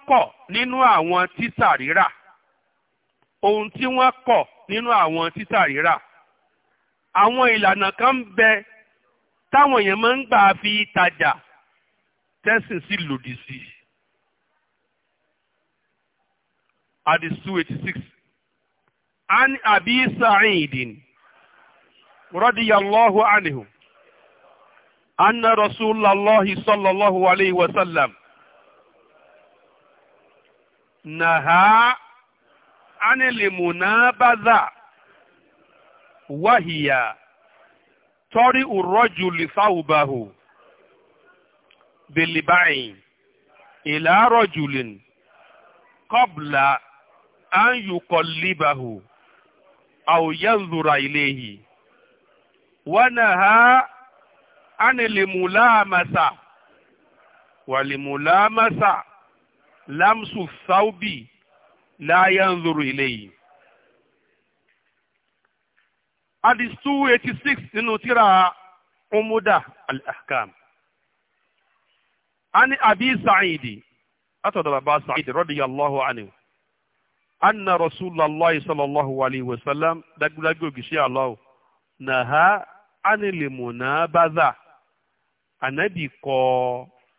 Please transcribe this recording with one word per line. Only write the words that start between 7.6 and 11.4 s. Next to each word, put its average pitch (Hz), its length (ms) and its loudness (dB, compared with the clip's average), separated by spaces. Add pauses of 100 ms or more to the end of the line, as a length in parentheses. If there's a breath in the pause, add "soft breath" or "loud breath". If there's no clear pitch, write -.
kan 254 240 0
ń 247 100 -8 (100)
bẹ 220 160 4 (1040)
táwọn 269 280 4
èèyàn 196 200 0
máa 240 140 2
ń 262 100 -6
gbà 220 160 2 (200)
fi 208 100 -6 (220)
tajà, 165 380 0 (1120)